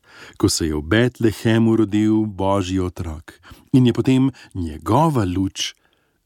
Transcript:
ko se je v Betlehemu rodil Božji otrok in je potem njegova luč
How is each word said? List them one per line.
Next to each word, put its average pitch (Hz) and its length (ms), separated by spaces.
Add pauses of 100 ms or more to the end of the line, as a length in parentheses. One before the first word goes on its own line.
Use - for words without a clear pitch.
(360)
ko 98 120
se - 180
je 78 80
v 76 80
Betlehemu 113 920
rodil 107 480
Božji 95 560
otrok 82 520 (400)
in 127 140
je 117 60
potem 131 380 (240)
njegova 101 720
luč 95 500 (520)